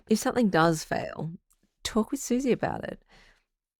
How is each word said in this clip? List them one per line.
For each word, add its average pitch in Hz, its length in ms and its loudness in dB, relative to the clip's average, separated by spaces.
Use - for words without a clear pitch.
If 220 100 4
something 247 300 2
does 165 360 4
fail, - 480 -6
talk - 280 -2
with 277 100 -4
Susie 247 320 0
about - 320 -2
it. - 180 -12